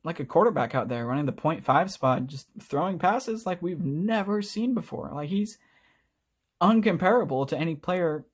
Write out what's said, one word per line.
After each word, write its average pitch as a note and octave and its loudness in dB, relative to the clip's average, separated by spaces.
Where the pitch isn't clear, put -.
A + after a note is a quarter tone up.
like E3+ -6
a C#3 -4
quarterback D#3+ 4
out A#2 0
there A#2+ -2
running C#3 0
the G3 -2
point D#3+ -2
five E3 4
spot, B2+ 0
just C#3 -12
throwing E3+ -2
passes A3 0
like F#3 -4
we've F3 -4
never G3+ 0
seen A3 -2
before. - -6
Like, D3 -8
he's G3+ -2
uncomparable F3+ 4
to - -4
any D#3+ -2
player E3 -2